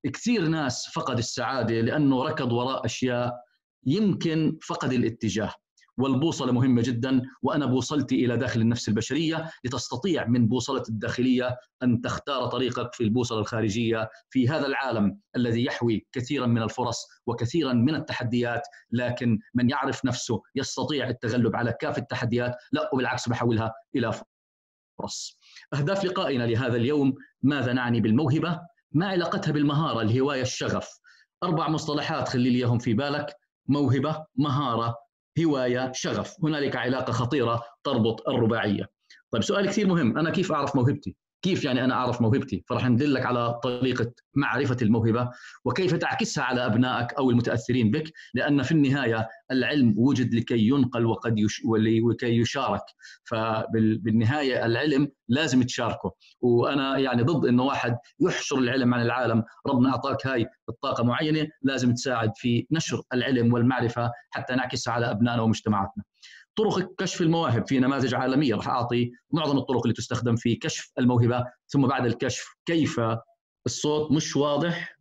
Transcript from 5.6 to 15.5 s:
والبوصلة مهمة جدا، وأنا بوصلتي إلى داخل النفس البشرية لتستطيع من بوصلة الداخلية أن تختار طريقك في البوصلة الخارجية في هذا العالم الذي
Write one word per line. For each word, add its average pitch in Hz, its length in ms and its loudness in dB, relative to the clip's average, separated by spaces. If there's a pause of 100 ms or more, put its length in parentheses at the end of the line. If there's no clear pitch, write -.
والبوصلة 135 540 0
مهمة 123 340 4
جدا، 127 360 0 (200)
وأنا 143 240 0
بوصلتي 131 600 0
إلى 117 120 0
داخل 117 240 0
النفس 117 280 0
البشرية 160 600 -2 (160)
لتستطيع 127 640 -2
من 120 200 4
بوصلة 127 420 -2
الداخلية 123 680 0 (260)
أن 123 180 2
تختار 127 460 -4
طريقك 123 460 -4
في 120 100 -4
البوصلة 113 360 0
الخارجية 110 720 -2 (200)
في 254 180 2
هذا 143 200 0
العالم 120 520 -2 (160)
الذي 117 300 0